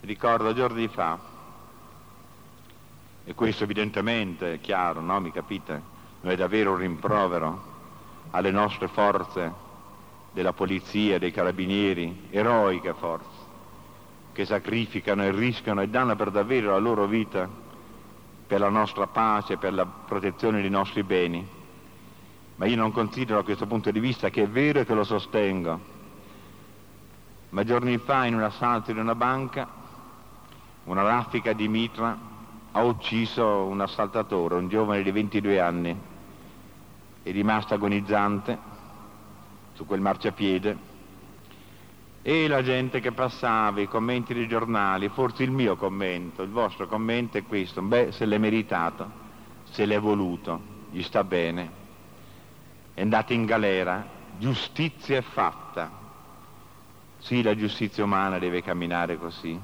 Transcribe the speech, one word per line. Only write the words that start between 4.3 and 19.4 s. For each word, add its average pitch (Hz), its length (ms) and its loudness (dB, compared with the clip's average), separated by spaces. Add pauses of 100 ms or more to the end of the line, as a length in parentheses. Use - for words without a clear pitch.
è 78 60 -8
chiaro, 87 400 0
no? 92 200 0
Mi 87 100 -6
capite? 80 520 -8 (380)
Non 90 120 -2
è 92 40 2
davvero 98 360 2
un 92 60 2
rimprovero 87 840 0 (680)
alle 95 200 2
nostre 101 380 0
forze 92 640 0 (760)
della 90 220 0
polizia, 95 680 2
dei 87 120 0
carabinieri, 90 1000 0
eroiche 98 640 2
forze, - 440 -6 (960)
che 101 140 -4
sacrificano 104 800 0
e 98 60 4
rischiano 107 520 0
e 101 60 0
danno 120 280 2
per 104 140 0
davvero 104 400 2
la 95 80 6
loro 104 280 2
vita 101 600 -2 (840)
per 101 120 2
la 101 100 4
nostra 101 360 2
pace, 107 520 2